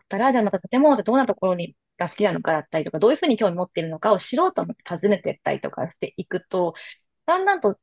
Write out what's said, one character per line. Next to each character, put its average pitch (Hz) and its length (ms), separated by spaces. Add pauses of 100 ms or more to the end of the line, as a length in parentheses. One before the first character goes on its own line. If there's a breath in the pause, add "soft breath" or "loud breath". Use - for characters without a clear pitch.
た 196 80
ら、 254 160
じ 247 40
ゃ 226 40
あ - 20
ま 202 80
た 185 80
建 254 220
物 294 140
っ - 20
て - 60
ど 226 100
ん - 20
な 269 100
と - 100
こ 185 120
ろ 185 80
に、 175 220 (200)
が 175 120
好 - 60
き 208 100
な 180 80
の 165 80
か 160 100
だ 156 60
っ 151 120
た 160 80
り 151 60
と - 80
か、 160 80
ど 202 80
う 247 40
い - 20
う 294 40
ふ - 60
う 349 40
に 233 100
興 214 100
味 170 80
持 180 80
っ 180 80
て 170 100
る 165 60
の 160 120
か 220 120
を 185 80
知 - 160
ろ 349 120
う 349 60
と - 80
思 - 120
っ - 20
て - 100
訪 175 220
ね 202 100
て 160 140
っ - 100
た 147 120
り 147 80
と - 100
か 160 180
し - 80
て - 200
い 185 80
く - 200
と、 180 280 (520 loud breath)
だ 349 140
ん 381 60
だ 392 100
ん 349 60
と 202 220